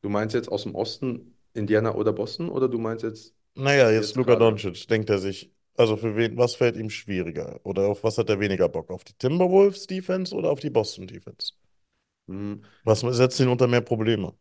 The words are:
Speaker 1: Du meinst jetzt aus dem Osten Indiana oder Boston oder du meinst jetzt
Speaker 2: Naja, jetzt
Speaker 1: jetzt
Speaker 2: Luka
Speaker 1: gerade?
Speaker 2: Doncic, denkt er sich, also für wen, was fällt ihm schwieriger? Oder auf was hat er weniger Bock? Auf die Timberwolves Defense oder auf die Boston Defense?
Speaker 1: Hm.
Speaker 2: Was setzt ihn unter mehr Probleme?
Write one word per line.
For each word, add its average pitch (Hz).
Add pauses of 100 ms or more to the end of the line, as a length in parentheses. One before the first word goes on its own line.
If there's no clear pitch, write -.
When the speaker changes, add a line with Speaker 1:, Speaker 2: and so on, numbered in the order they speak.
Speaker 1:
Du 104
meinst 107
jetzt -
aus -
dem -
Osten - (160)
Indiana 107
oder 107
Boston 139
oder 131
du 117
meinst 113
jetzt 110 (200)
Speaker 2:
Naja, 135
jetzt 110
Speaker 1:
jetzt -
Speaker 2:
Luka 123
Speaker 1:
gerade? -
Speaker 2:
Doncic, 104
denkt 110
er 101
sich, 95 (240)
also 107
für 104
wen, 117
was 123
fällt 117
ihm 107
schwieriger? 85
Oder 98
auf 104
was 107
hat 117
er 101
weniger 95
Bock? -
Auf 90
die -
Timberwolves 185
Defense 185
oder 175
auf 143
die 151
Boston 101
Defense? - (760)
Speaker 1:
Hm. 101 (220)
Speaker 2:
Was 110
setzt 123
ihn 127
unter 123
mehr 120
Probleme? 110